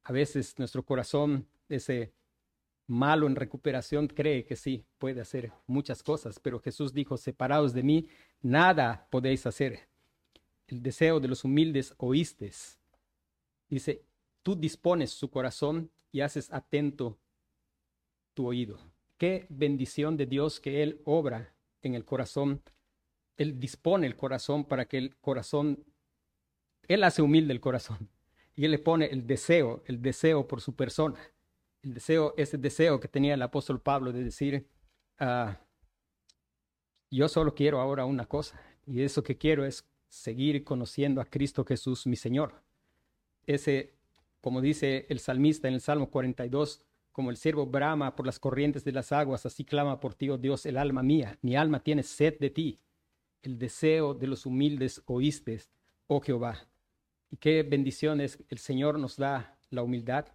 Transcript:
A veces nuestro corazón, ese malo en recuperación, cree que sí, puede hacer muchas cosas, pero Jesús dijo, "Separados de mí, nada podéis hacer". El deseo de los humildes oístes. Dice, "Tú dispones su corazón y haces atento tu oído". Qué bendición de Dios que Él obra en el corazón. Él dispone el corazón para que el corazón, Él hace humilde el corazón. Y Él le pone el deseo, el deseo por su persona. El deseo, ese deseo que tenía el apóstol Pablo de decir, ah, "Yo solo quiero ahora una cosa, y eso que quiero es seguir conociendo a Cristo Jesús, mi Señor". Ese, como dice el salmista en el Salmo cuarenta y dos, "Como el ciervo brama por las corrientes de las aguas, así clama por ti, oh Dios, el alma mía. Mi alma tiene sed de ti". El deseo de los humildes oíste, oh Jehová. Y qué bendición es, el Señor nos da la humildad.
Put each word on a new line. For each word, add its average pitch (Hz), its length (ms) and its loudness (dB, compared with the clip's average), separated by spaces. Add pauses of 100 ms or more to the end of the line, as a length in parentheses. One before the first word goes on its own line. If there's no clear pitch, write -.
A - 80 -10
veces 139 480 -2
nuestro 127 260 -6
corazón, 143 600 0 (220)
ese 123 440 -4 (720)
malo 143 400 4
en 135 100 2
recuperación, 131 720 -2
cree 139 380 -2
que 123 100 -8
sí, 127 300 -6 (140)
puede 131 220 -6
hacer 117 300 -8 (140)
muchas 131 380 -4
cosas, 151 360 -4
pero 123 200 -4
Jesús 135 340 -6
dijo, 135 240 -4
"Separados 135 560 2
de 127 80 0
mí, 156 260 4 (340)
nada 139 680 4
podéis 131 380 0
hacer". 120 420 -4 (800)
El 120 160 -10
deseo 160 380 4
de 131 80 0
los 131 160 -4
humildes 139 520 2
oístes. 127 800 -2 (920)
Dice, - 360 -4 (380)
"Tú 196 120 0
dispones 156 560 0
su - 180 -8
corazón 151 640 -2 (200)
y 135 100 -4
haces 147 300 -4
atento 143 680 -4 (1160)
tu 131 140 -4
oído". 120 300 -4 (400)
Qué 185 320 -2
bendición 143 680 0
de 143 80 0
Dios 139 340 -2
que 143 240 -2
Él 151 220 -4
obra 139 500 0 (260)
en 127 140 -4
el 113 80 -6
corazón. 139 580 -4 (760)
Él 147 220 -2
dispone 165 480 0
el 117 100 -6
corazón 139 480 -2
para 131 200 -2
que 135 120 -6
el 131 200 -4
corazón, 143 680 -2 (1000)
Él 196 160 4
hace 165 180 4
humilde 151 320 6
el 120 80 -6
corazón. 120 480 -4 (460)
Y 143 100 0
Él 160 60 4
le 147 80 2
pone 160 260 4
el 131 200 -4
deseo, 135 600 2
el 120 160 -6
deseo 139 460 2
por 123 120 -6
su 120 160 -8
persona. 143 420 0 (640)
El 135 120 -10
deseo, 151 420 2
ese 147 220 -2
deseo 139 420 2
que - 80 -10
tenía 143 280 2
el 131 60 -2
apóstol 131 380 -4
Pablo 135 320 0
de 123 120 -4
decir, 139 440 -4 (520)
ah, 123 420 -2 (1500)
"Yo 135 200 2
solo 156 260 2
quiero 143 240 2
ahora 135 240 0
una 127 220 -2
cosa, - 340 -6 (260)
y 131 180 -2
eso 139 200 0
que 135 140 -4
quiero 147 260 2
es 135 240 -6 (220)
seguir 135 540 -2
conociendo 135 580 -2
a - 40 -4
Cristo 139 380 -2
Jesús, 127 440 -2
mi 123 80 2
Señor". 127 480 -2 (840)
Ese, 139 480 0 (480)
como 127 200 -2
dice 139 480 2
el 135 100 -2
salmista 139 480 2
en 127 80 0
el 127 60 -2
Salmo 147 280 0
cuarenta 127 360 -2
y 123 40 -6
dos, 147 340 -2 (280)
"Como 131 180 -4
el 120 80 -6
ciervo 151 280 0
brama 139 500 0
por 131 100 -6
las 131 140 -4
corrientes 143 440 0
de 143 80 -2
las 127 200 -4
aguas, 135 340 0
así 131 180 -8
clama 143 360 0
por 113 140 -6
ti, 139 160 -4
oh 135 80 -2
Dios, 135 280 -2
el 127 120 -4
alma 135 260 0
mía. 135 380 4
Mi 127 140 0
alma 151 260 2
tiene 151 220 2
sed 156 360 2
de 139 100 0
ti". 160 300 -4 (600)
El 127 160 -8
deseo 151 560 2
de 127 140 -4
los 135 180 -6
humildes 131 600 0
oíste, 123 560 -2 (460)
oh 143 120 4
Jehová. 120 480 -4 (640)
Y - 80 -14
qué 156 260 4
bendición 143 560 0
es, 139 300 -6
el 127 80 -10
Señor 147 420 0
nos 131 180 -6
da 139 400 -4 (120)
la 120 140 -4
humildad. 123 520 -2